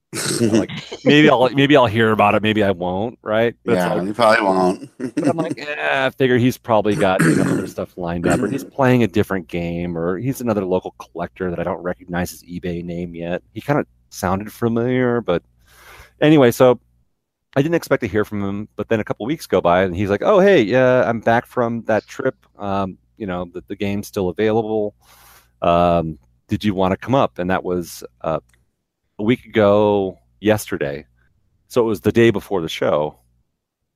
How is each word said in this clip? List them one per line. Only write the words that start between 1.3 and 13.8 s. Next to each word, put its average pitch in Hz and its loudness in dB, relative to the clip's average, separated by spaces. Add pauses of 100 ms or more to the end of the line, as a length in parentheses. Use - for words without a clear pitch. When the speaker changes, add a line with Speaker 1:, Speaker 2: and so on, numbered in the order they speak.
Speaker 2:
I'll, 127 4
maybe 139 4
I'll 123 6
hear 110 2
about 104 4
it, 104 2
maybe 107 2
I 98 2
won't, 92 -4
right? 110 0 (100)
But 120 0
it's 90 0
Speaker 1:
Yeah, 87 -2
Speaker 2:
like, 87 -4
Speaker 1:
you 107 -6
probably 113 4
won't. 95 0
<laughs> 123 -8
Speaker 2:
but 156 0
I'm 165 -2
like, 160 -6
"Eh, 147 -2
I 131 0
figure 123 2
he's 120 2
probably 104 2
got, 95 2
you 80 2
know, 95 0
other 90 -2
stuff 90 -10
lined 87 -4
up, 87 0
or 101 -2
he's 135 -6
Speaker 1:
<clears throat> - -20
Speaker 2:
playing 127 4
a 110 2
different 95 -2
game, 85 -6
or 87 -2
he's 127 -6
another 107 -2
local 92 -4
collector 87 -8
that 87 -6
I - -4
don't 85 -6
recognize 87 -6
his - -18
eBay 87 -8
name 87 -10
yet." 85 -6 (100)
He 107 -14
kinda 143 -4 (240)